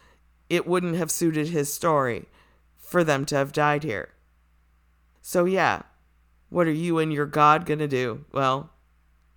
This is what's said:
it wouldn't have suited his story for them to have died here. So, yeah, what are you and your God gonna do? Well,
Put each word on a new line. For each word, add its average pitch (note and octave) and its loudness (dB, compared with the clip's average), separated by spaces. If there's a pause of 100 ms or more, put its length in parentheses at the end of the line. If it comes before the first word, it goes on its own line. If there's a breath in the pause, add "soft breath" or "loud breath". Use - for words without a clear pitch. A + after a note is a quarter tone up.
(500 soft breath)
it E3+ 0
wouldn't F3 0
have E3 -2
suited D#3+ 0
his D3+ -2
story C#3 0 (500 soft breath)
for - 0
them C#3+ 2
to D3 -4
have C#3 -2
died D3 0
here. G#2+ -8 (1120)
So, F3+ 0
yeah, D#3 2 (680)
what E3+ 2
are D#3+ 2
you E3 -2
and D#3 0
your D3 -2
God D3+ 4
gonna D3+ -2
do? B2+ -4
Well, C3+ -2 (680)